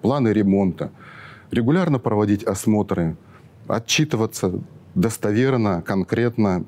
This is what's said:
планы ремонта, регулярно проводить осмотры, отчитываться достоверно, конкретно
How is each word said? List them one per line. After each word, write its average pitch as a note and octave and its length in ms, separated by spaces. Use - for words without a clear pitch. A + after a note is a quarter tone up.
планы B2 280
ремонта, G2 640
регулярно C#3+ 480
проводить G#2 440
осмотры, F#2+ 720
отчитываться A2 920
достоверно, G#2+ 840
конкретно G2+ 880